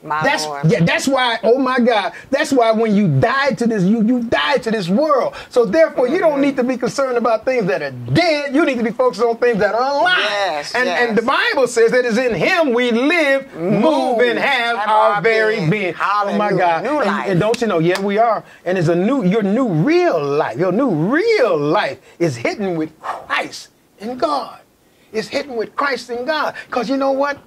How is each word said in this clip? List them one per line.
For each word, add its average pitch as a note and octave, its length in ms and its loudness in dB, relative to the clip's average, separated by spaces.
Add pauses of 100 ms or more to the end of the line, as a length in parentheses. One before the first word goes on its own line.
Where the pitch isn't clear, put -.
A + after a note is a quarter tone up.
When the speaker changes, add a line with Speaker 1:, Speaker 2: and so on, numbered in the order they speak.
Speaker 1:
My D3+ 200 -2
Speaker 2:
That's, C4+ 220 0
Speaker 1:
Lord. D3 200 -8
Speaker 2:
yeah, F3+ 180 2
that's D4 240 -2
why, B3+ 360 0
oh A#3+ 160 4
my B3+ 180 0
God, G#3+ 360 0 (180)
that's D4 200 -2
why A#3 200 4
when A3 240 2
you G#3 120 2 (120)
die C4+ 320 2
to A#3 160 -2
this, G#3+ 160 0
you, G#3+ 200 2
you A#3+ 200 0
die C#4+ 340 0
to A3+ 140 -4
this G3 180 -4
world. B3 460 2 (160)
So A#3+ 120 4
therefore, D4+ 440 2
you D#4 100 0
don't E4+ 140 4
Speaker 1:
Mm-hmm. C#4 100 0
Speaker 2:
need C#4 140 0
to C4 80 0
be B3+ 120 0
concerned B3 440 -2
about A3+ 260 0
things B3 220 0
that F3 160 -2
are C#3 80 -6
dead. C#4 640 0
You E4 100 4
need C4 140 -2
to A3+ 40 -2
be A#3 60 -2
focused A3 320 0
on A#3 160 0
things A#3+ 220 0
that G3+ 160 2
are A#3 40 0 (220)
alive. F4+ 160 2
Speaker 1:
Yes, G3 560 -4
Speaker 2:
And, B3 140 0
Speaker 1:
yes. A#3 220 0
Speaker 2:
and G#3+ 60 -2
the A#3 60 2
Bible D4 460 0
says A3+ 240 2
that B3 120 2
it's A3+ 140 0
in B3 160 0
him D4+ 400 2
we B3 160 2
live, C#4 640 0
move, F#3+ 300 0
Speaker 1:
Move, C4 380 2
Speaker 2:
and A#3 180 0
have A#3 400 0
Speaker 1:
have G#3 100 -2
Speaker 2:
our A3 280 4
Speaker 1:
our G3 40 -2
Speaker 2:
very A3 360 2
Speaker 1:
being. D#3+ 120 0
Speaker 2:
being. F#3+ 240 -2
Oh G3+ 420 -2
my G#3 100 0
Speaker 1:
Hallelujah. F3+ 120 0
Speaker 2:
God. E3+ 260 2
Speaker 1:
New A#3 140 -2
Speaker 2:
And, B3 80 0
Speaker 1:
life. C#3+ 240 -2
Speaker 2:
and F3+ 100 2
don't A3 220 0
you A3+ 60 0
know, F#3 100 0
yeah, F3 240 2
we G3+ 160 -2
are. A3 260 2 (220)
And F#3 140 0
it's D#3 80 0
a E3+ 80 2
new, A3 280 0
your G#3 200 2
new A3+ 260 0
real B3+ 500 2
life, C#3+ 380 -2
your F3+ 140 0
new B3 180 0
real A#3+ 680 2
life D3+ 440 -2 (180)
is D#3+ 200 0
hidden G3+ 380 -4
with D#3 260 -6
Christ - 680 -8 (320)
in B3 180 -10
God. C#4+ 440 -4 (520)
It's G#3+ 140 -6
hidden C#4 300 -6
with G#3 180 -6
Christ B3+ 340 -4
in A#3+ 160 -6
God. D4 300 -2 (160)
'Cause A#3+ 180 -2
you C4+ 80 0
know C4+ 140 0
what? C#4+ 360 -2